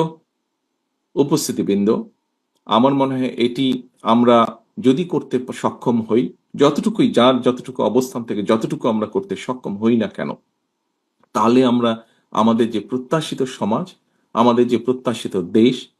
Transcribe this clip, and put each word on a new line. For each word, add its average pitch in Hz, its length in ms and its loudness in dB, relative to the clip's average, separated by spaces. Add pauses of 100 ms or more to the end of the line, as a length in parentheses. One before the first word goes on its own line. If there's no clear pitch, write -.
(1160)
উপস্থিতিবৃন্দ, 107 880 0 (640)
আমার 127 280 2
মনে 135 200 0
হয় 127 220 -4
এটি 123 300 0 (360)
আমরা 120 340 4 (440)
যদি 139 240 2
করতে 139 340 -4
প-, 127 140 -8
সক্ষম 117 500 -2
হই, - 300 0 (240)
যতটুকুই, 147 540 2
যার 123 320 4
যতটুকু 123 400 -4
অবস্থান 120 420 -2
থেকে 104 180 -6
যতটুকু 127 460 -2
আমরা 110 180 -2
করতে 98 300 -6
সক্ষম 113 400 -10
হই 113 200 2
না 104 100 0
কেন, 73 240 -10 (1000)
তাহলে 120 320 4
আমরা 120 400 0 (260)
আমাদের 113 400 2
যে 104 100 -4
প্রত্যাশিত 127 600 -4
সমাজ, 127 520 -4 (400)
আমাদের 117 340 4
যে 120 100 0
প্রত্যাশিত 127 580 -4
দেশ, 101 520 2 (120)